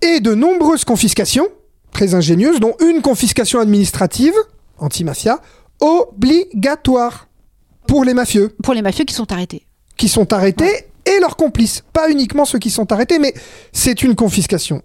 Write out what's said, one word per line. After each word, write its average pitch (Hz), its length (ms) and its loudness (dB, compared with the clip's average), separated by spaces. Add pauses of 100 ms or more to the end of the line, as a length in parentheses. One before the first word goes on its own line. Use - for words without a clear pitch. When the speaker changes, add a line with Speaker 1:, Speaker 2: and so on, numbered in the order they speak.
Speaker 1:
Et 339 160 2
de 220 160 2
nombreuses 320 480 2
confiscations, 233 640 0 (460)
très 185 220 0
ingénieuses, 180 440 2
dont 226 220 2
une 330 200 4
confiscation 240 600 0
administrative, 208 720 0 (440)
anti-mafia, 165 640 -4 (400)
obligatoire 262 1500 0 (580)
pour 269 160 2
les 254 100 2
mafieux. 220 480 0
Speaker 2:
Pour 262 120 -2
les 226 80 -2
mafieux 202 240 -2
qui - 80 -8
sont 226 180 -8
arrêtés. 180 340 -10 (300)
Speaker 1:
Qui 214 140 0
sont 220 240 0
arrêtés 196 320 2
Speaker 2:
Ouais. 403 220 -2 (180)
Speaker 1:
Et 392 140 2
leurs 359 160 0
complices, 233 480 -2 (100)
pas 320 160 0
uniquement 285 360 0
ceux 262 140 -2
qui 214 100 -4
sont 214 220 -4
arrêtés, 247 280 0
mais 285 140 0 (400)
c'est - 280 -2
une 247 140 2
confiscation 175 680 -2